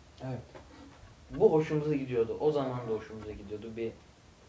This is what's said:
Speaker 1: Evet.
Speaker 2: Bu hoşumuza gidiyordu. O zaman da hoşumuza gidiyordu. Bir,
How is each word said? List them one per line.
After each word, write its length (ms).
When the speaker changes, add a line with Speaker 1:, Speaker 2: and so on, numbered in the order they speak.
Speaker 1:
Evet. 160
Speaker 2:
Bu 220
hoşumuza 440
gidiyordu. 440
O 120
zaman 360
da 40
hoşumuza 400
gidiyordu. 460
Bir, 100